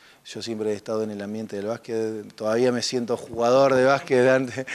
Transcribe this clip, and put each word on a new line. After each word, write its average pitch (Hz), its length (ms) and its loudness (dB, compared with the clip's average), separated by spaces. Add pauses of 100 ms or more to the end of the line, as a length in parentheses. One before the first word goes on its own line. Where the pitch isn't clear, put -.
(260)
yo - 160 -12
siempre 107 300 -4
he 104 40 -2
estado 110 280 -6
en 107 80 -6
el 104 100 -8
ambiente 107 340 -8
del 101 120 -6
básquet, 110 680 -6
todavía 117 380 2
me 120 100 -2
siento 120 340 -2
jugador 123 600 4
de 127 100 4
básquet, 131 420 4
antes, 131 480 0